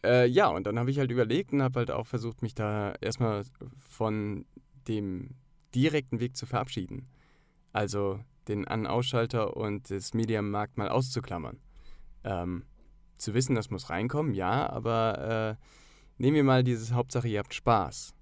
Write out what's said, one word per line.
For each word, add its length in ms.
äh, 240
ja, 200
und 180
dann 140
hab 80
ich 120
halt 120
überlegt 420
und 80
hab 140
halt 160
auch 160
versucht, 340
mich 140
da 460
erstmal 420
von 560
dem 440
direkten 440
Weg 180
zu 80
verabschieden. 600
Also 460
den 200
An-Ausschalter 880
und 360
das 240
Mediamarkt 600
mal 120
auszuklammern. 680
Ähm, 400
zu 180
wissen, 200
das 140
muss 220
reinkommen, 420
ja, 360
aber, 920
äh, 40
nehmen 180
wir 80
mal 200
dieses 300
Hauptsache, 340
ihr 120
habt 140
Spaß. 680